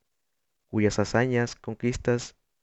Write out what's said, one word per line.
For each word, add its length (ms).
cuyas 300
hazañas, 560
conquistas, 800